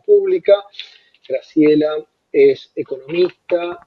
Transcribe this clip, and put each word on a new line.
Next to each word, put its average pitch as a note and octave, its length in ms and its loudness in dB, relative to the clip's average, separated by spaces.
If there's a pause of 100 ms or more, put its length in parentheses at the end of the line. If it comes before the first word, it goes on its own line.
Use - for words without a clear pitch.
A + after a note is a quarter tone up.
pública. G3 500 2 (760)
Graciela D3+ 760 -2 (280)
es C#3 420 2
economista E3+ 1120 -6